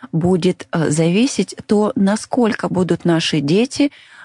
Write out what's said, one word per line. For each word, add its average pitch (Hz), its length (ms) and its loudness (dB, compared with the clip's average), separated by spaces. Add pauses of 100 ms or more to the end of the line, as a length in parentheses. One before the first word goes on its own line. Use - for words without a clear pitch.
(120)
будет, 175 580 0
а, 156 180 0
зависеть 175 680 0 (120)
то, 208 280 0
насколько 202 760 -2
будут 175 340 -2
наши 165 360 0
дети, 220 520 0 (320)